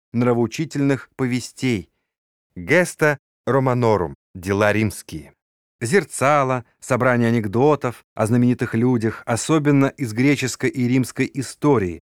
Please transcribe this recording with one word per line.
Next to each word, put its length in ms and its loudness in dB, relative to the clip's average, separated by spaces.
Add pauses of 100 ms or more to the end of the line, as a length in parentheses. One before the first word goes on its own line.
(120)
нравоучительных 1040 -2
повестей, 760 -4 (680)
Gesta 600 0 (300)
Romanorum, 680 0 (180)
дела 400 0
римские, 600 -4 (480)
зерцало, 840 0 (140)
собрание 480 2
анекдотов 760 0 (120)
о 100 0
знаменитых 480 0
людях, 540 0
особенно 580 2
из 260 -6
греческой 600 0
и 160 -2
римской 480 0
истории 680 0